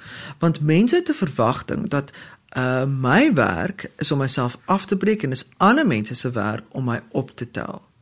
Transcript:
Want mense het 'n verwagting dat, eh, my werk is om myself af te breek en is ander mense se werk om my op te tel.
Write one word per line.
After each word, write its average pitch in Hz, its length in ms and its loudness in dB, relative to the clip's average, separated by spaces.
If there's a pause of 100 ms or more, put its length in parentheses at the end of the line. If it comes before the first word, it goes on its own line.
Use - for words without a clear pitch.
(400)
Want 165 220 2
mense 170 340 4
het 349 140 2
'n 311 40 0
verwagting - 760 -2
dat, 143 220 -4 (380)
eh, 127 360 -2
my 139 480 4
werk 98 640 0
is - 140 -2
om 147 60 2
myself 131 480 -2
af 190 200 0
te 202 120 -2
breek 214 260 0
en 131 80 -2
is - 260 -4
ander 240 300 4
mense 113 280 0
se 123 160 -2
werk 107 400 -4
om 135 120 -6
my 120 180 -2 (100)
op - 240 -4
te - 160 -10
tel. - 300 -8 (200)